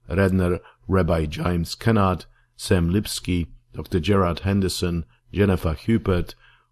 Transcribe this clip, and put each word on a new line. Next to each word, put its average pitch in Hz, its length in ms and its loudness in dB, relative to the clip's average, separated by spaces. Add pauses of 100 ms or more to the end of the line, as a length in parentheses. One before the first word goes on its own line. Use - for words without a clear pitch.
Redner 90 520 2 (280)
Rabbi 82 420 2
James 85 480 -4
Kennard, 98 500 0 (280)
Sam 87 320 2
Lipsky, 90 600 -2 (240)
Doktor 85 280 -4
Gerard 90 440 0
Henderson, 92 600 -2 (260)
Jennifer 90 440 2
Hubert 95 600 -2 (360)